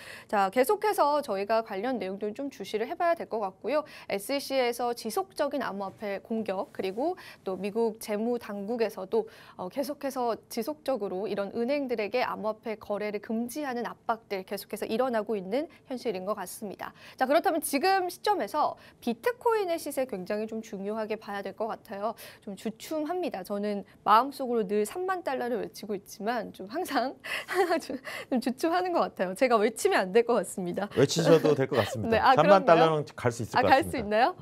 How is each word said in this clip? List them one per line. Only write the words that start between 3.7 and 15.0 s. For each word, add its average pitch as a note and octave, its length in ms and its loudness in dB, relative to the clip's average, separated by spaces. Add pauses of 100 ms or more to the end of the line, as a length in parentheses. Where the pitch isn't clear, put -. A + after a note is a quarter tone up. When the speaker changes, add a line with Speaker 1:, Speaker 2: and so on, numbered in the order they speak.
Speaker 1:
에스이씨에서 A#3+ 840 -2
지속적인 C#4+ 680 -4
암호화폐 G3 580 -6
공격, G#3+ 520 -4
그리고 A3+ 440 -2 (280)
또 F#3+ 120 -4
미국 G#3 440 -2
재무당국에서도, G#3+ 1300 -2 (280)
어, F#3 120 -8
계속해서 C4 680 -4 (120)
지속적으로 A3 800 -4
이런 G3+ 280 -4
은행들에게 A#3+ 680 -2
암호화폐 G#3+ 540 -4
거래를 G#3 440 -6
금지하는 A#3+ 640 -4
압박들 G3 580 -4
계속해서 G3+ 420 -8
일어나고 A3+ 500 0